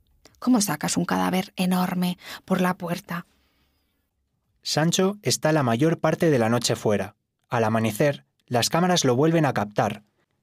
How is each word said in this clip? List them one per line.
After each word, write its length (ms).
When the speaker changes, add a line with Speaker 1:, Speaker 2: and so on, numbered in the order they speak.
Speaker 1:
¿Cómo 240
sacas 360
un 80
cadáver 500
enorme 600
por 160
la 160
puerta? 480
Speaker 2:
Sancho 640
está 280
la 120
mayor 360
parte 300
de 100
la 100
noche 260
fuera. 400
Al 140
amanecer, 640
las 240
cámaras 340
lo 120
vuelven 300
a 80
captar. 500